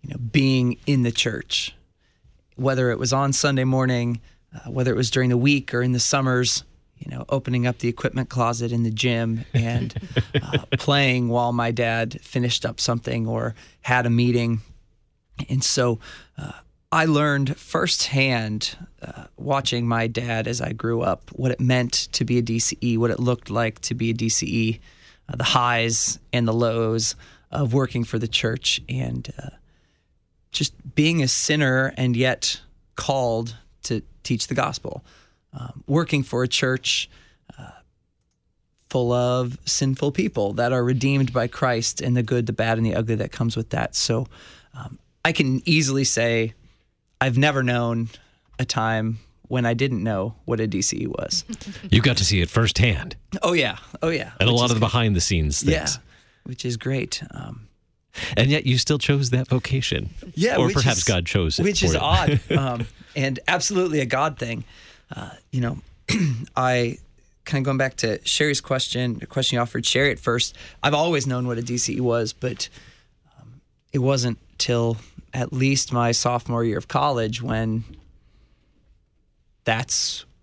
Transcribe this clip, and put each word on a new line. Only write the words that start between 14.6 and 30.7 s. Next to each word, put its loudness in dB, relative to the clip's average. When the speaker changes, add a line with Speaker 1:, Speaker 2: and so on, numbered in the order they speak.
Speaker 1:
And 0
so, 2
uh, -12
I 4
learned 2
firsthand, 0
uh, -14
watching -2
my 2
dad -4
as -4
I -4
grew -2
up, -2
what 0
it -2
meant 2
to 0
be 2
a 2
D -2
C -2
E, 2
what 2
it -2
looked -2
like -2
to -4
be -2
a 0
D -2
C 0
E, 0
uh, -6
the -4
highs 2
and 2
the 2
lows 0
of 0
working 0
for -4
the -2
church, -2
and, -6
uh, -14
just -4